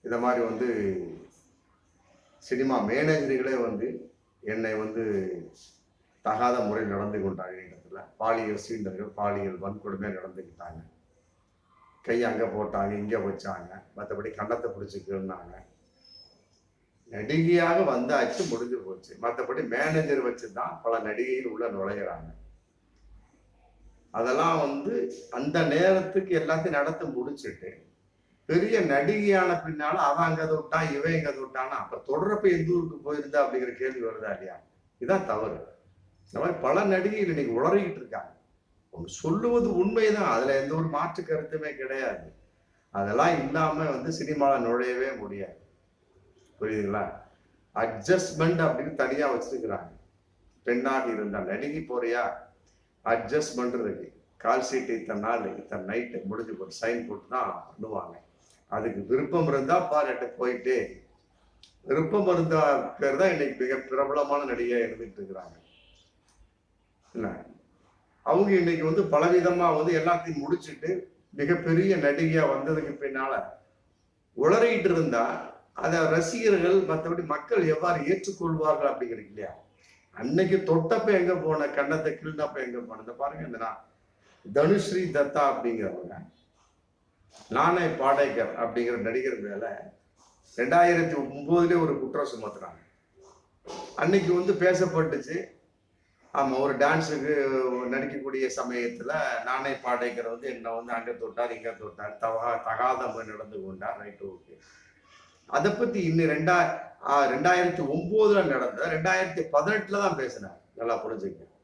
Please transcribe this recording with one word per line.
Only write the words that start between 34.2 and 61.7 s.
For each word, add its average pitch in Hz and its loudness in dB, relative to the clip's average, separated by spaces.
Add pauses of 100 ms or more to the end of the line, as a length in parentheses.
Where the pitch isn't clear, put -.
இல்லையா? 95 -10 (380)
இதான் 175 0
தவறு. 110 -4 (600)
இந்த 104 -8
மாதிரி 165 -2
பல 165 2
நடிகைகள் 196 2
இன்னைக்கு 131 0
உளறிக்கிட்டு 180 2
இருக்காங்க. - -10 (600)
அவங்க 165 -12
சொல்லுவது 220 2
உண்மைதான், 208 4
அதுல 135 2
எந்த 143 -2
ஒரு 165 0
மாற்று 160 -2
கருத்துமே 156 -4
கிடையாது. 131 -6 (560)
அதெல்லாம் 135 2
இல்லாம 156 0
வந்து 160 -4
சினிமால 139 2
நுழையவே 123 0
முடியாது. 98 -10 (960)
புரியுதுங்களா? 104 -2 (640)
அட்ஜஸ்ட்மெண்ட் 156 0
அப்படின்னு 151 0
தனியா 139 0
வச்சிருக்கிறாங்க. 117 -6 (720)
பெண்ணாக 127 0
இருந்தா, 104 -4
நடிகை 120 -4
போறியா, 120 0 (760)
அட்ஜஸ்ட்மெண்ட் 123 0
இருக்கு. - -6 (240)
கால் 123 2
ஷீட் 131 -2
இத்தனை 107 -4
நாள், 110 -2
இத்தனை 95 -6
நைட்டு 120 -8
முடிஞ்சு 110 -8
போட்டு - -12
சைன் 113 -2
போட்டு 101 -12
தான் 117 -6
பண்ணுவாங்க. 98 -8 (540)
அதுக்கு 101 -4
விருப்பம் 147 2
இருந்தா 143 2
பாருட்டு 131 0
போயிட்டு, 123 -2 (800)